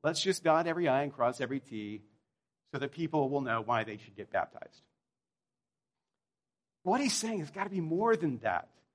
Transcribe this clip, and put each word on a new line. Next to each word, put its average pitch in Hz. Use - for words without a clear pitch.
Let's 156
just 185
dot 160
every 170
I 135
and 139
cross 123
every 131
T 107
so 143
that 143
people 156
will 139
know 117
why 113
they 104
should -
get 101
baptized." -
What 226
he's 269
saying 220
has 147
got 196
to 202
be 190
more 190
than 151
that. 95